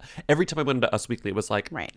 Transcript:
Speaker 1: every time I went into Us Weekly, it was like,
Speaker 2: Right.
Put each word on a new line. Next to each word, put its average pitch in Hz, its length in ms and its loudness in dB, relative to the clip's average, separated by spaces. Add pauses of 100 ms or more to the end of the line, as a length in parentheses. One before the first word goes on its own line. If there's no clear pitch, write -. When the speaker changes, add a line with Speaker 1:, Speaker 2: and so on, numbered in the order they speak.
(300)
Speaker 1:
every 156 160 6
time 156 140 -6
I - 40 2
went 135 140 2
into 113 180 2
Us - 140 -2
Weekly, 104 220 -4
it 95 40 -2
was 101 140 -2
like, 104 200 0
Speaker 2:
Right. 151 280 -8